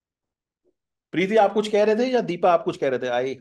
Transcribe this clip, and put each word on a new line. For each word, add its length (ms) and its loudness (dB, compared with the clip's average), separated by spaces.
प्रीति, 240 0
आप 160 4
कुछ 180 -2
कह 140 2
रहे 120 2
थे 80 0
या 160 0
दीपा, 320 0
आप 120 2
कुछ 120 -6
कह 120 -2
रहे 100 -2
थे? 80 -8
I 340 -4